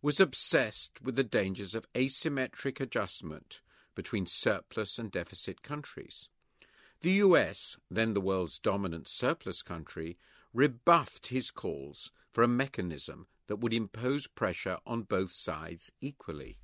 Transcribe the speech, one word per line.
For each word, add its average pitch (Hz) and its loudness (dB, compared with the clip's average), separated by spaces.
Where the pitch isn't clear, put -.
was 143 2
obsessed - 4
with 127 -2
the 131 4
dangers 98 0
of 110 -4
asymmetric 135 -2
adjustment 95 -4
between - -2
surplus - 0
and 113 -6
deficit - -6
countries. - -12
The 175 0
U 190 8
S, - 0
then 113 2
the 101 4
world's 95 0
dominant 95 0
surplus 120 -2
country, 82 -8
rebuffed 139 2
his 123 -4
calls 73 -6
for 117 6
a 120 6
mechanism 92 -2
that 104 -2
would 113 0
impose 117 -2
pressure 92 -2
on 117 -4
both 95 0
sides 82 -6
equally. 78 -10